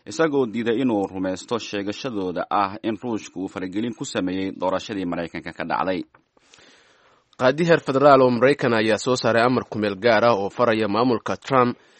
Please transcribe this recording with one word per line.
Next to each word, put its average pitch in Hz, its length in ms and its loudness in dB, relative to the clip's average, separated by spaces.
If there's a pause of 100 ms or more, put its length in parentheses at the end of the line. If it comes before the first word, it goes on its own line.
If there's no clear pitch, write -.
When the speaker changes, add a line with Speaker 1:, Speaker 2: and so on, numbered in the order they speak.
Speaker 1:
isagoo 139 400 0
diiday 113 360 -2
inuu 107 240 0
rumaysto 95 520 -6
sheegashadooda 98 920 -6
ah 98 320 -2
in 110 200 -4
Ruushka 110 380 -8
uu 95 80 -6
faragelin 98 460 -6
ku - 100 -12
sameeyey 95 460 -4 (100)
doorashadii 92 460 -4
Maraykanka 85 460 -8
ka 82 120 -8
dhacday. 82 380 -2 (1400)
Speaker 2:
Qaadi 139 260 2
heer 165 160 4
federaal 135 420 6
oo 127 80 6
Maraykan 123 440 2
ayaa 110 240 2
soo 127 180 0
saaray 113 300 2
amar 123 240 2
ku - 80 -6
meel 104 180 -2
gaar 107 280 4
ah 120 100 6
oo 98 160 -2
faraya 110 380 0
maamulka 107 480 0
Trump 123 400 0 (240)